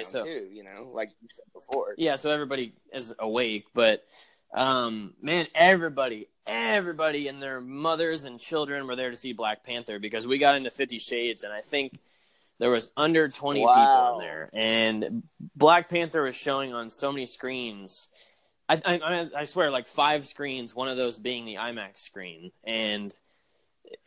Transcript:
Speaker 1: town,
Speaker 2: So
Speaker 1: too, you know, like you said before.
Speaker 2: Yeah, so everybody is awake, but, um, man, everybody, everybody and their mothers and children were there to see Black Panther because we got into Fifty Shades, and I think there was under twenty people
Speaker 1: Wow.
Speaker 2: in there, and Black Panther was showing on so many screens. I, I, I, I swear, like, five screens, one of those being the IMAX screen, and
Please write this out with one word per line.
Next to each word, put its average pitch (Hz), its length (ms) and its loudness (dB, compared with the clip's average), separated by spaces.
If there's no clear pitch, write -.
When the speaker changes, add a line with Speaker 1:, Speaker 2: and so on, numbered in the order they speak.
Speaker 1:
town, - 20 -14
Speaker 2:
So 113 200 -6
Speaker 1:
too, 117 260 -8
you 104 140 -18
know, 104 280 -16
like 110 180 -6
you 117 100 -20
said - 220 -20
before. 127 440 -4
Speaker 2:
Yeah, 151 200 0
so 147 140 -2
everybody 135 420 -4
is 117 260 -10
awake, 110 560 -2
but, 110 300 4
um, 120 680 0
man, 165 340 0
everybody, 151 720 4
everybody 175 840 -2
and 139 120 -12
their 131 200 -8
mothers 156 640 -2
and 123 120 -14
children 143 480 -4
were 127 120 -6
there 127 140 -4
to 120 40 -10
see 127 160 -8
Black 107 320 -4
Panther 120 340 -8
because 110 300 -6
we 135 120 2
got 143 180 8
into 131 140 -6
Fifty 123 280 -6
Shades, 117 440 -4
and 104 100 -10
I 107 80 -10
think 139 360 -4
there 117 100 2
was 117 280 2
under 156 320 4
twenty 143 320 -2
people 117 120 6
Speaker 1:
Wow. 127 460 8
Speaker 2:
in 87 60 -8
there, 78 260 -8
and 110 720 0
Black 160 320 8
Panther 165 360 0
was 127 120 -4
showing 135 380 -4
on 117 160 -6
so 139 240 -6
many 135 140 -6
screens. 117 840 -10
I, 160 160 2
I, 180 140 2
I, 165 400 -2
I 147 60 -4
swear, 156 260 0
like, 127 180 -2
five 147 380 2
screens, 131 500 -8
one 127 140 -2
of 127 80 -4
those 120 220 0
being 120 260 -6
the 110 100 -10
IMAX 107 440 -8
screen, 90 520 -14
and 104 500 -4